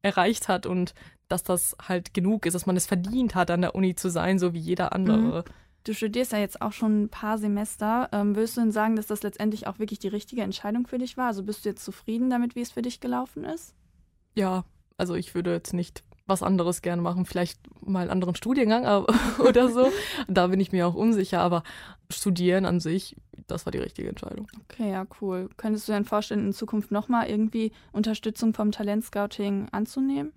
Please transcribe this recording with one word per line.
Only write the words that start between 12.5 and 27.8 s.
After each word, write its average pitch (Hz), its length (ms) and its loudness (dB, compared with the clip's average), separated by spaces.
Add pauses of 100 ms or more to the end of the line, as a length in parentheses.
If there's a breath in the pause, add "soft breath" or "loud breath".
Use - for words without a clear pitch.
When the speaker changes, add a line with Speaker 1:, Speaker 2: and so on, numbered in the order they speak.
Speaker 2:
wie 240 60 -6
es 240 100 -6
für 240 100 -6
dich 240 180 -6
gelaufen 247 440 -6
ist? - 300 -10 (640)
Speaker 1:
Ja, 185 280 0 (340)
also 180 180 -2
ich 180 200 -6
würde 175 160 -2
jetzt 170 220 -4
nicht - 300 -6 (240)
was 190 140 0
anderes 180 400 2
gerne 175 220 -2
machen, 175 240 0
vielleicht 175 320 -2 (260)
mal 190 160 0
einen 175 80 -2
anderen 180 240 0
Studiengang, 240 540 2
aber, 208 260 4 (120)
<laughs> 220 220 4
oder 247 220 8
so. 254 220 6 (360 loud breath)
Da 180 200 4
bin 190 120 2
ich 190 120 0
mir 175 160 2
auch 170 80 0
unsicher, 202 460 2
aber 175 200 2 (480 loud breath)
studieren 180 560 2
an 175 140 2
sich, 165 360 -2 (300)
das - 220 -8
war - 40 -4
die - 60 -4
richtige - 320 -6
Entscheidung. - 380 -10 (160)
Speaker 2:
Okay, 214 260 -6
ja, 190 160 -4 (160)
cool. 185 340 -6
Könntest 214 320 -4
du 214 40 -2
dir 208 80 2
denn 208 60 0
vorstellen, 208 420 -2
in 196 60 -2
Zukunft 208 360 -4
nochmal 226 400 0
irgendwie 220 420 0 (200 soft breath)